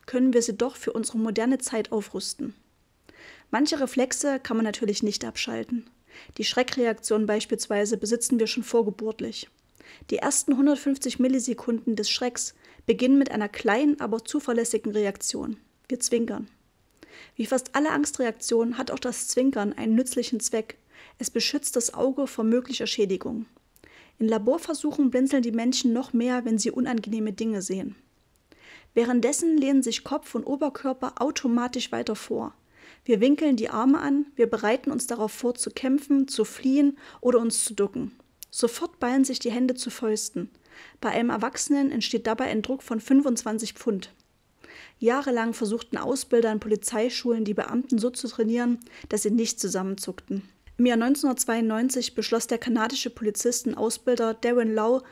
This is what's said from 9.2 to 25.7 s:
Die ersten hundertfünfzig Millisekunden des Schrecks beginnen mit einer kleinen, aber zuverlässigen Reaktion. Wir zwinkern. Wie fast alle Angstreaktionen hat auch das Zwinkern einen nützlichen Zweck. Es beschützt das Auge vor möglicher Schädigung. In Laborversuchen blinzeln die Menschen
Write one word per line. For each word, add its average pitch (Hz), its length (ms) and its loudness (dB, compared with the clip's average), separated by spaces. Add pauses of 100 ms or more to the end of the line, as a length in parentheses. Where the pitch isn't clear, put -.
Die - 80 0
ersten - 380 0
hundertfünfzig 277 640 2
Millisekunden 240 760 0
des 208 160 -2
Schrecks - 440 -4 (300)
beginnen 254 340 6
mit 269 120 4
einer 208 180 -2
kleinen, 277 520 2
aber 220 240 -2
zuverlässigen 233 640 -2
Reaktion. 208 680 -2 (300)
Wir 240 140 -4
zwinkern. 226 480 -2 (880)
Wie 226 80 -4
fast 254 300 -2
alle 294 160 2
Angstreaktionen 233 880 0
hat - 120 -4
auch 269 80 -4
das - 300 -6
Zwinkern 247 460 0
einen 220 200 0
nützlichen 247 460 0
Zweck. - 380 -4 (400)
Es 254 100 -6
beschützt - 480 -2
das 233 160 0
Auge 269 340 0
vor - 160 -6
möglicher 233 440 0
Schädigung. 202 580 -2 (760)
In 220 80 2
Laborversuchen 285 840 0
blinzeln 269 320 2
die 233 100 -2
Menschen 233 400 0